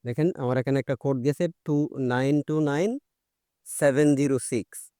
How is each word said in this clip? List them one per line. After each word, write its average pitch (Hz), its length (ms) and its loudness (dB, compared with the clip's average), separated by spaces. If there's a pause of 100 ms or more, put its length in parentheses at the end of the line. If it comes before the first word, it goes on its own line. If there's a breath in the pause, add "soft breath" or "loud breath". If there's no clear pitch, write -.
দেখেন 139 320 0
আমার 127 220 -2
এখানে 135 220 0
একটা 131 160 -4
কোড 139 200 -2 (100)
গেছে 147 180 0 (200)
টু 151 120 0 (360)
নাইন 131 300 2
টু 156 180 -2
নাইন 151 300 0 (760)
সেভেন 147 500 4
জিরো 135 200 2 (140)
সিক্স। - 280 -4 (220)